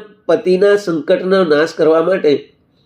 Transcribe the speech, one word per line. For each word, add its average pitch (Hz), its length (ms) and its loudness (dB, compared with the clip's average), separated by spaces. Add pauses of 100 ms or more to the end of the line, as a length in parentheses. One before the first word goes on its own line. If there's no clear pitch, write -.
(260)
પતિના 185 500 0
સંકટનો 185 680 -2
નાશ 156 300 0
કરવા 160 300 0
માટે 160 500 -2 (320)